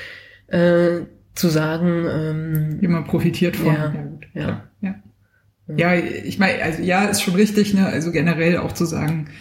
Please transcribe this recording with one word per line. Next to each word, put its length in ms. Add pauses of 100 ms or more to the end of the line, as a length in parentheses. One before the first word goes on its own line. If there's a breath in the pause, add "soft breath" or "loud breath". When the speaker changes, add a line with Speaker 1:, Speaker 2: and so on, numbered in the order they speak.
(460 loud breath)
Speaker 1:
äh, 540 (340)
zu 140
sagen, 600
ähm, 720
Speaker 2:
Jemand 280
profitiert 480
von. 180
Speaker 1:
Ja, 200
Speaker 2:
Ja, 80
gut. 300
Speaker 1:
ja. 80
Speaker 2:
Ja. 220 (180)
Speaker 1:
Ja. 140 (840)
Speaker 2:
Ja, 180
ich 440
meine, 240
also 200
ja, 220
ist 180
schon 120
richtig, 400
ne? 140
Also 220
generell 460
auch 160
zu 140
sagen, 400 (140 loud breath)